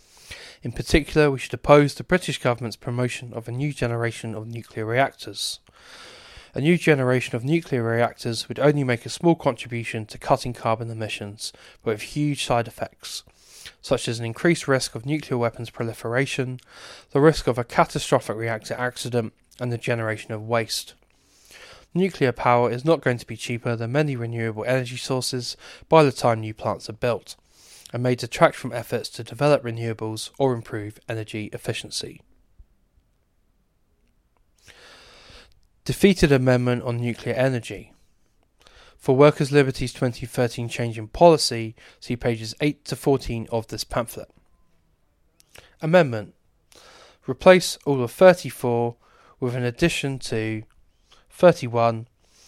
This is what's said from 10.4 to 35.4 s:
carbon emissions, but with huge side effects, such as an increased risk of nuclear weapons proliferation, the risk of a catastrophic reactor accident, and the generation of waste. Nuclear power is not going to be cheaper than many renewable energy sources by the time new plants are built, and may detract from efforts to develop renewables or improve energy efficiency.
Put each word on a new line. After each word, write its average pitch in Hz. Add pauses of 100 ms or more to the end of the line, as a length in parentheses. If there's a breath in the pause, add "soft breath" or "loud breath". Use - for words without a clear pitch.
carbon 113
emissions, 107 (280 soft breath)
but 113
with 107
huge 147
side 120
effects, - (580 loud breath)
such -
as 117
an 117
increased 160
risk 131
of 117
nuclear 143
weapons 117
proliferation, 123 (520 loud breath)
the 139
risk 151
of 120
a 123
catastrophic -
reactor 113
accident, 120 (300)
and 123
the 120
generation 113
of 107
waste. 113 (1000 soft breath)
Nuclear 165
power 120
is 123
not 160
going 127
to -
be 113
cheaper 120
than 117
many 143
renewable 113
energy 127
sources 127 (320 loud breath)
by 160
the 139
time 117
new 110
plants 123
are 117
built, 113 (560 loud breath)
and 123
may 127
detract 127
from -
efforts 117
to -
develop 143
renewables 113
or 135
improve 110
energy 110
efficiency. - (3500 loud breath)